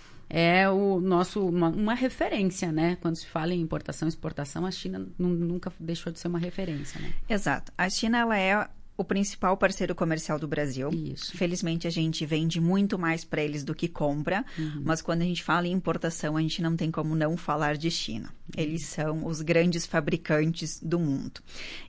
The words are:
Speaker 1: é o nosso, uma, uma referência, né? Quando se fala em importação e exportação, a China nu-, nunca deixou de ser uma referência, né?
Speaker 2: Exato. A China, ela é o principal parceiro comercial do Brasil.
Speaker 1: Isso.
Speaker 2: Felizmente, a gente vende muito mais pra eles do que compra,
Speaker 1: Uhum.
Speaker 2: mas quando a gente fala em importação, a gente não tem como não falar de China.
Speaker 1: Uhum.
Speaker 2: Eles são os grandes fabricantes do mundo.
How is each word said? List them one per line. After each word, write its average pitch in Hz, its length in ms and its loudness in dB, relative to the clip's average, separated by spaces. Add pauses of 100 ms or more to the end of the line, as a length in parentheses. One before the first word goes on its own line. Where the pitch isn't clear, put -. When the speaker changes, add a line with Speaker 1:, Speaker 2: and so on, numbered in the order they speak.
(280)
Speaker 1:
é 175 400 6
o 196 320 4
nosso, 185 460 2
uma, 170 220 4
uma 214 260 2
referência, 226 760 0
né? 165 280 2
Quando 165 160 0
se - 100 -12
fala 170 280 0
em 175 60 0
importação 160 480 -2
e - 20 2
exportação, 160 560 -4
a 190 40 -2
China 190 360 -6 (120)
nu-, 180 100 2
nunca 170 520 0
deixou 165 320 -6
de 165 60 -12
ser - 100 -6
uma 175 100 -2
referência, 165 640 -4
né? - 120 0 (180)
Speaker 2:
Exato. 185 480 0
A 180 100 2
China, 226 300 2
ela 233 200 2
é 196 300 2 (260)
o 190 100 -2
principal 196 520 2
parceiro 190 380 2
comercial 160 460 0
do 156 80 -4
Brasil. 139 440 -2
Speaker 1:
Isso. 151 440 -6
Speaker 2:
Felizmente, 175 500 0
a 170 40 0
gente 160 360 0
vende 160 340 0
muito 196 380 4
mais 165 260 0
pra - 160 -2
eles 147 240 -2
do 147 100 -4
que 165 140 -2
compra, 151 560 0 (140)
Speaker 1:
Uhum. 151 260 -4
Speaker 2:
mas 160 160 2
quando 170 220 0
a - 20 2
gente 175 180 0
fala 175 260 2
em 180 40 0
importação, 165 640 -2
a 156 60 2
gente 160 180 -2
não 165 160 2
tem 160 140 0
como 156 240 -2
não 160 220 2
falar 151 420 0
de 143 140 0
China. - 360 -6 (200)
Speaker 1:
Uhum. - 140 -12
Speaker 2:
Eles 160 240 -2
são 156 380 -2
os 160 160 -2
grandes 165 460 4
fabricantes 156 960 0
do 165 160 0
mundo. 139 420 0 (480)